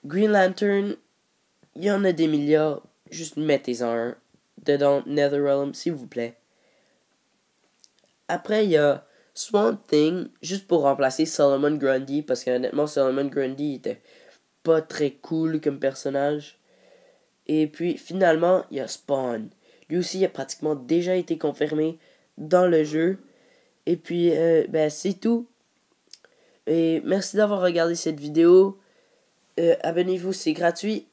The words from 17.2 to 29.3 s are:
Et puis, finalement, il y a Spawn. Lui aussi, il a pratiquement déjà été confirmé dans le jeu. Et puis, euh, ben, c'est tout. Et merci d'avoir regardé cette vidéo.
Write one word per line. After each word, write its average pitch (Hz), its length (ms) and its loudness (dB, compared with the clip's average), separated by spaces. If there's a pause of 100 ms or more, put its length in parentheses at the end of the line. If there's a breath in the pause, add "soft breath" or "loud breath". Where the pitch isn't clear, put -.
Et 156 220 2
puis, 165 320 -6
finalement, 175 720 2
il 147 60 -8
y - 20 -4
a 117 80 -6
Spawn. 123 640 -4 (400 soft breath)
Lui 165 100 -2
aussi, 175 180 -4
il 190 80 2
a - 40 -4
pratiquement 147 440 -6
déjà 165 420 -2
été 175 220 -4
confirmé 156 640 -2 (400 soft breath)
dans 180 260 4
le 160 180 4
jeu. 160 360 -2 (680 soft breath)
Et 170 100 0
puis, 170 400 0
euh, 165 340 4
ben, 156 200 0
c'est 190 240 -4
tout. 233 320 -2 (1200 soft breath)
Et 165 400 0
merci 196 320 -2
d'avoir 208 240 0
regardé 170 320 0
cette 160 260 -4
vidéo. 170 600 6 (800 soft breath)